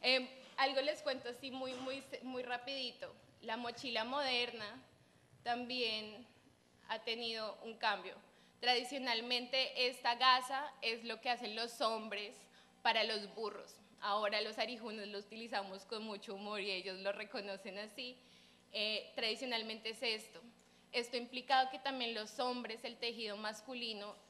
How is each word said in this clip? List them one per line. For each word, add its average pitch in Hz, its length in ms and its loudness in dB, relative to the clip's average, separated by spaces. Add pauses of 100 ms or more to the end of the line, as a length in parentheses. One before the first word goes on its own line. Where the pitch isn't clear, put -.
em, 254 240 6 (300)
algo 254 240 4
les 302 220 2
cuento 262 260 -2
así 240 240 -8
muy, 262 220 -4
muy, 262 280 -4 (220)
muy 254 200 -4
rapidito. 247 720 -6 (280)
La 226 160 -2
mochila 233 480 -2
moderna 240 760 0 (640)
también 233 840 0 (640)
ha 220 120 -2
tenido 226 640 -2
un 226 120 -8
cambio. 196 400 2 (440)
Tradicionalmente 247 1300 4
esta 247 280 2
gasa 262 680 6
es 226 220 0
lo 226 180 -2
que 254 80 0
hacen 233 260 0
los 226 240 -4
hombres 220 560 0 (460)
para 226 220 6
los 208 320 0
burros. 208 400 -6 (260)
Ahora 208 400 4
los 220 160 -2
arijunos 220 500 -2
lo 202 120 -6
utilizamos 208 680 -6
con 220 180 -6
mucho 208 300 -6
humor 208 280 -4
y 202 100 -2
ellos 185 280 -4
lo 196 120 -2
reconocen 202 680 -6
así. 247 400 -8 (560)
Eh, 214 420 0
tradicionalmente 226 760 0
es 220 100 -8
esto. 220 400 -2 (500)
Esto 240 260 0
ha - 20 2
implicado 254 500 4
que - 80 -8
también 247 380 0
los 214 240 -6
hombres, 247 440 -2
el 233 140 -6
tejido 220 400 -4
masculino 214 760 -6 (140)